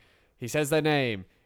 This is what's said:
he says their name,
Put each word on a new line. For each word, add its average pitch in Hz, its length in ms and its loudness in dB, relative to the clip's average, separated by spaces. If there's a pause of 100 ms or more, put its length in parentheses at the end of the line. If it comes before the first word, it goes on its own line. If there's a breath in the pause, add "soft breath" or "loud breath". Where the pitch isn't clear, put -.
(380)
he 123 100 -8
says 151 220 -2
their 156 120 2
name, 131 440 0 (200)